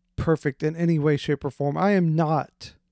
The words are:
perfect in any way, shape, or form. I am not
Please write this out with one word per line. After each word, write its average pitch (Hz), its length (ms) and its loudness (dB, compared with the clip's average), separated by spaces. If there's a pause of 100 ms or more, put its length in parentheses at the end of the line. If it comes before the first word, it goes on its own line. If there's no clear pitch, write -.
(160)
perfect - 480 -2
in 156 120 -2
any 170 240 2
way, 147 180 2
shape, 143 280 -4
or 135 60 -6
form. 143 260 -4
I 190 140 2
am 175 240 2
not 156 580 -2 (180)